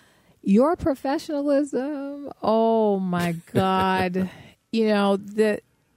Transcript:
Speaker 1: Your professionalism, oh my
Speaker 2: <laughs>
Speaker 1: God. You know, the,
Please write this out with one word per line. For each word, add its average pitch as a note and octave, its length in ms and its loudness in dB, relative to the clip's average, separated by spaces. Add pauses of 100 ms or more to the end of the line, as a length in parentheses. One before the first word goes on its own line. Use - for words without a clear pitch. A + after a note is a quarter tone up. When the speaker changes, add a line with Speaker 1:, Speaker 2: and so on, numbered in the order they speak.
(440)
Speaker 1:
Your B3 320 4
professionalism, C#4+ 1500 -4 (120)
oh A3 580 2
my F3 340 -2 (100)
Speaker 2:
<laughs> - 100 -20
Speaker 1:
God. F#3 760 0 (420)
You A3 160 0
know, G3+ 300 2
the, G#3 440 0 (360)